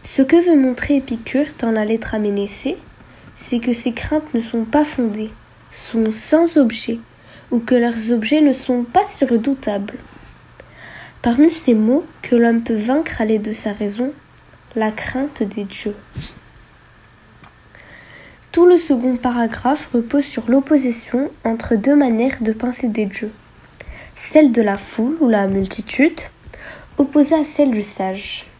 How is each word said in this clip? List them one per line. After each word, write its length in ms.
Ce 160
que 160
veut 200
montrer 380
Épicure 520
dans 100
la 140
lettre 320
à 40
Ménécée, 580
c'est 240
que 140
ces 180
craintes 420
ne 60
sont 240
pas 220
fondées, 440
sont 440
sans 420
objet, 420
ou 80
que 160
leurs 360
objets 280
ne 140
sont 320
pas 200
si 200
redoutables. 720
Parmi 280
ces 240
maux 320
que 160
l'homme 260
peut 100
vaincre 460
à 60
l'aide 160
de 100
sa 220
raison, 400
la 140
crainte 520
des 220
dieux. 320
Tout 120
le 120
second 400
paragraphe 760
repose 300
sur 260
l'opposition 800
entre 320
deux 220
manières 440
de 120
penser 340
des 200
dieux. 260
Celle 380
de 80
la 160
foule 420
ou 80
la 200
multitude, 760
opposée 380
à 100
celle 260
du 100
sage. 640